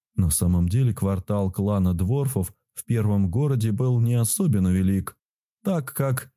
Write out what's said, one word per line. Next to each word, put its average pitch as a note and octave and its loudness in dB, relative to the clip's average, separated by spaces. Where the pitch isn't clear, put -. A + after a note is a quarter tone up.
На F#3+ 2
самом F2 2
деле A#2+ 0
квартал G2 -2
клана G2 0
Дворфов G2+ -2
в - -14
первом G#2 0
городе B2 0
был B2 0
не A#2 2
особенно A2+ 2
велик, F#2 0
так E3+ -2
как C3+ -4